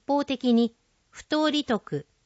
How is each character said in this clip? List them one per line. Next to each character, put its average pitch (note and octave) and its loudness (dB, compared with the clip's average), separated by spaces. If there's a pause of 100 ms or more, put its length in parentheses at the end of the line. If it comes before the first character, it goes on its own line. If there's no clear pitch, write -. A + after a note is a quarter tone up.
方 C#4+ 0
的 B3+ 0
に A#3 2 (340)
不 - -20
当 D4+ 0
利 D4 -2
得 F#3+ -4 (200)